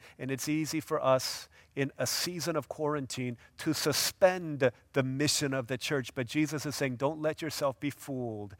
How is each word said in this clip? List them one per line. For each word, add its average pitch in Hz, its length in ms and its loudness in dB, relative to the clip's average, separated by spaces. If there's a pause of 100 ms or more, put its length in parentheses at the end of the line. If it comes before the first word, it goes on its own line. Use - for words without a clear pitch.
(180)
and 135 140 -6
it's 131 160 -4
easy 151 320 0
for 143 240 -2
us - 460 2 (260)
in 139 220 0
a 127 100 0
season 170 480 -2
of 147 140 -2
quarantine 135 680 -2 (200)
to 160 160 0
suspend 156 960 4 (220)
the 139 100 4
mission 135 500 2
of 131 140 -2
the 131 100 -2
church, 135 380 -2
but 127 100 -2
Jesus 151 400 0
is 143 80 -4
saying, 131 220 0
"Don't 147 260 -2
let 156 200 -2
yourself 143 400 -2
be 147 80 -2
fooled 110 720 -6